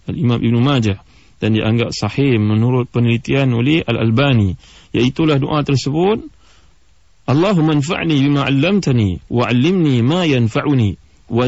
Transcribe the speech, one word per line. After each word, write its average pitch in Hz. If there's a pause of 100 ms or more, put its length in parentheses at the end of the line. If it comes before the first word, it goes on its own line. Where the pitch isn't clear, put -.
Al-Imam 120
Ibn 117
Majah, 117 (400)
dan 110
dianggap 110
sahih 131
menurut 117
penelitian 123
oleh 135
Al-Albani, 113 (400)
iaitulah 139
doa 147
tersebut, 147 (1040)
"Allahumma 160
anfa'ni 156
bima 143
'allamtani 135
wa 120
'allimni 135
ma 165
yanfa'uni 127 (320)
wa 123